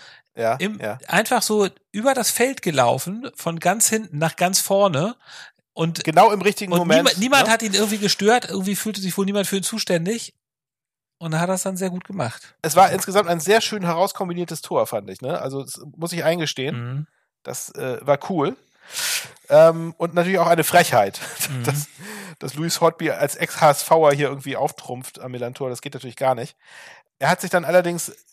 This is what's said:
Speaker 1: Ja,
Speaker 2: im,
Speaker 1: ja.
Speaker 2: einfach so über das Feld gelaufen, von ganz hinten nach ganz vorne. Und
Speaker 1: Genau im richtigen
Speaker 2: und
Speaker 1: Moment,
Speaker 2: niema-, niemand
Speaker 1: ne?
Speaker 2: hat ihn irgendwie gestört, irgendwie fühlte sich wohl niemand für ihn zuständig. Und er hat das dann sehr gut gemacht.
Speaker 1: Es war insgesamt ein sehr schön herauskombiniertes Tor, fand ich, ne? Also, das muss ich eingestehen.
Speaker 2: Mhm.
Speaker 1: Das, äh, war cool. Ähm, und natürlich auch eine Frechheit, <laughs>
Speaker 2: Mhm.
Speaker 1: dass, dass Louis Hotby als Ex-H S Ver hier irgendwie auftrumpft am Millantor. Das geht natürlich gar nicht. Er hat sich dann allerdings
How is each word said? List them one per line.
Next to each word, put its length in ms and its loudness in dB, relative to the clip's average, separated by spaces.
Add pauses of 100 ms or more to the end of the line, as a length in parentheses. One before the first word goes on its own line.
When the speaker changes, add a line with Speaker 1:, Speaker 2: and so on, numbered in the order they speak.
(360)
Speaker 1:
Ja, 200 0
Speaker 2:
im, 240 -6
Speaker 1:
ja. 180 -6 (100)
Speaker 2:
einfach 340 0
so 260 0 (240)
über 220 0
das 180 -2
Feld 300 0
gelaufen, 760 0
von 240 -6
ganz 300 2
hinten 280 -4
nach 200 0
ganz 220 2
vorne. 560 2 (580)
Und 300 -4
Speaker 1:
Genau 280 6
im 100 -2
richtigen 300 -2
Speaker 2:
und 80 2
Speaker 1:
Moment, 300 4
Speaker 2:
niema-, 100 0
niemand 280 4
Speaker 1:
ne? 60 2
Speaker 2:
hat 80 2
ihn 120 -4
irgendwie 240 0
gestört, 520 2
irgendwie 260 -4
fühlte 260 -6
sich 160 -4
wohl 80 0
niemand 220 -2
für 100 -2
ihn 60 -4
zuständig. 680 -4 (840)
Und 160 -6
er 60 0
hat 100 0
das 140 -2
dann 140 -6
sehr 140 -2
gut 140 -8
gemacht. 560 -8
Speaker 1:
Es 140 -2
war 160 8
insgesamt 380 0
ein 100 0
sehr 220 4
schön 220 -4
herauskombiniertes 760 -2
Tor, 260 0
fand 220 -6
ich, 120 -14
ne? 180 -6
Also, 240 -8
das 160 -16 (160)
muss 180 -8
ich 100 -6
eingestehen. 520 -2 (200)
Speaker 2:
Mhm. 120 -8 (360)
Speaker 1:
Das, 320 -10
äh, 260 -8
war 160 2 (120)
cool. 260 -2 (960)
Ähm, 480 6
und 160 -2
natürlich 260 2
auch 80 4
eine 160 4
Frechheit, 560 4 (160)
<laughs> 140 -6
Speaker 2:
Mhm. 160 -6
Speaker 1:
dass, 220 -2 (520)
dass 160 -10
Louis 260 -4
Hotby 300 2
als 240 -2
Ex-H 340 2
S 140 2
Ver 300 6
hier 160 0
irgendwie 280 -8
auftrumpft 640 -8
am 120 -12
Millantor. 380 -8
Das 120 -10
geht 120 -12
natürlich 220 -12
gar 200 0
nicht. 220 -10 (640)
Er 100 0
hat 100 0
sich 120 -8
dann 140 0
allerdings 460 2 (220)